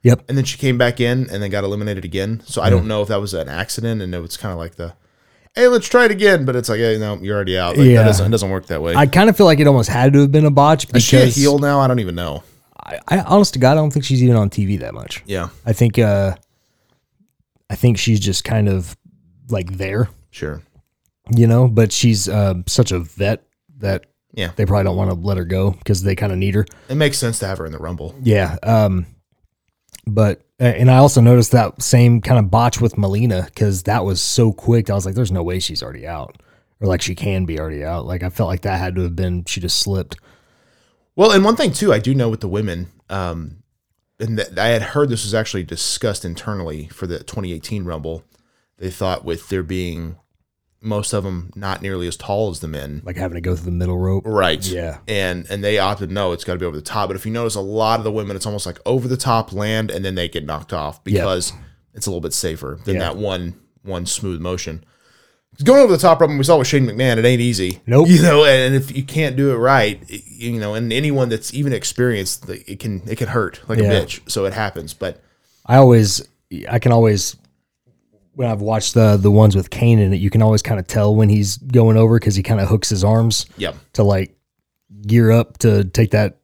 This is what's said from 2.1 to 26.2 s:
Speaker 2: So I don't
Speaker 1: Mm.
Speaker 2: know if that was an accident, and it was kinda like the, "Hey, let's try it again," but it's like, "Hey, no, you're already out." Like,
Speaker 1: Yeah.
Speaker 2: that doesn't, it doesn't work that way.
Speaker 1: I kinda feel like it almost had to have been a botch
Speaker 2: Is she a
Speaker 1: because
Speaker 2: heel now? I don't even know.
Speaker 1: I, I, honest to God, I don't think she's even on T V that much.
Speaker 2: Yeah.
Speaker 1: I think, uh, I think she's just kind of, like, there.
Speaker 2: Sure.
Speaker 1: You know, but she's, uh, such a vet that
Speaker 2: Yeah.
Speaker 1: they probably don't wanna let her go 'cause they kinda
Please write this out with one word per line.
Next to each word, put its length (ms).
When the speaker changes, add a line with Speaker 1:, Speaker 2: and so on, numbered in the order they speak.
Speaker 2:
So 160
I 80
don't 160
Speaker 1:
Mm. 20
Speaker 2:
know 140
if 80
that 120
was 120
an 160
accident, 520
and 140
it 40
was 160
kinda 200
like 220
the, 160
"Hey, 140
let's 200
try 180
it 60
again," 320
but 120
it's 140
like, 100
"Hey, 180
no, 240
you're 140
already 220
out." 200
Like, 80
Speaker 1:
Yeah. 160
Speaker 2:
that 40
doesn't, 200
it 60
doesn't 180
work 180
that 140
way. 140
Speaker 1:
I 100
kinda 280
feel 120
like 140
it 80
almost 220
had 240
to 80
have 100
been 140
a 60
botch 440
Speaker 2:
Is 80
she 140
a 20
Speaker 1:
because 160
Speaker 2:
heel 240
now? 220
I 60
don't 120
even 160
know. 280
Speaker 1:
I, 140
I, 100
honest 340
to 60
God, 140
I 20
don't 160
think 140
she's 180
even 140
on 120
T 160
V 120
that 180
much. 320
Speaker 2:
Yeah. 220
Speaker 1:
I 60
think, 260
uh, 340
I 60
think 220
she's 220
just 240
kind 240
of, 280
like, 280
there. 320
Speaker 2:
Sure. 300
Speaker 1:
You 120
know, 200
but 240
she's, 360
uh, 280
such 240
a 80
vet 440
that 260
Speaker 2:
Yeah. 220
Speaker 1:
they 100
probably 200
don't 120
wanna 160
let 240
her 80
go 300
'cause 180
they 120
kinda 200